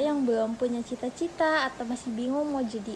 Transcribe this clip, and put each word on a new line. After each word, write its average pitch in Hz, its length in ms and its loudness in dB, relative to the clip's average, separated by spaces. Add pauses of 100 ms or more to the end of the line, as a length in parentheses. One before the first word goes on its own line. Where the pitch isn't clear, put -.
yang 285 220 2
belum 226 320 2
punya 240 260 0
cita-cita 311 840 0
atau 262 160 -6
masih 240 320 -4
bingung 262 320 0
mau 277 160 0
jadi 214 320 -4